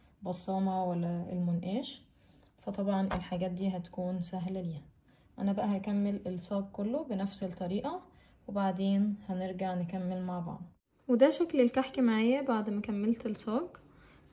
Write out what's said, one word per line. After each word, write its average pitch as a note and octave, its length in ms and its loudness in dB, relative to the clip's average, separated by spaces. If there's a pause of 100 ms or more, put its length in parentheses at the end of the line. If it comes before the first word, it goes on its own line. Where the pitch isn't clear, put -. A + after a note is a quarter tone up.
(220)
البصامة F#3+ 600 0
ولا F3 480 -2
المنقاش، F3 720 -2 (560)
فطبعًا G3 480 0
الحاجات F3+ 440 -2
دي F#3 180 -2
هتكون F3+ 520 -4
سهلة F#3 400 -4
ليها. E3 220 -6 (560)
انا G3 140 2
بقى G3+ 240 0
هكمل G3+ 500 0
الصاج F#3 460 -4
كله A#3+ 320 -2
بنفس G3+ 400 -4
الطريقة، F#3+ 580 -2 (460)
وبعدين G3 680 2 (120)
هنرجع F#3 460 -2
نكمل F3+ 480 -2
مع F3+ 180 -4
بعض. E3 220 -8 (460)
وده B3+ 220 8
شكل D#4+ 300 2
الكحك B3+ 380 2
معايا A#3+ 440 4
بعد A3 280 0
ما G#3 100 -2
كملت G#3+ 460 -2
الصاج. A3 400 -2 (680)